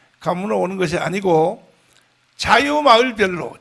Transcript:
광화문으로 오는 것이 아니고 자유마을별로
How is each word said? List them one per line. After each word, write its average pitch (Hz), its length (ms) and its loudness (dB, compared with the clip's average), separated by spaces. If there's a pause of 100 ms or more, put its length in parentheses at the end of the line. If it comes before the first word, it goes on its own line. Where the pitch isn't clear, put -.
(200)
광화문으로 190 400 -4
오는 185 160 -4
것이 175 200 -2
아니고 180 720 -2 (680)
자유마을별로 233 1200 2